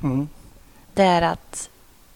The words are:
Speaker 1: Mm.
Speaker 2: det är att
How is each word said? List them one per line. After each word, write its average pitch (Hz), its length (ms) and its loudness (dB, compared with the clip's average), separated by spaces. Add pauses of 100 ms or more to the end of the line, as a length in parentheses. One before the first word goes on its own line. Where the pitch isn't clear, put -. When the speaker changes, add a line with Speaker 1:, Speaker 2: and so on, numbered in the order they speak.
Speaker 1:
Mm. 139 240 -2 (680)
Speaker 2:
det 196 100 2
är 175 180 4
att - 480 -6 (460)